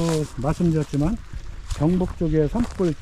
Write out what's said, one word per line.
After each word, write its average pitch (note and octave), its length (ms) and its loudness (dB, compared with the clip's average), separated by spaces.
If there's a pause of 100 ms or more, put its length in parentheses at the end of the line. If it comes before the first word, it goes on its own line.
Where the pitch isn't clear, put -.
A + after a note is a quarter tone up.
(360)
말씀드렸지만 D3+ 800 0 (600)
경북 F3 420 2
쪽의 D#3 300 2
산불 F#3 540 0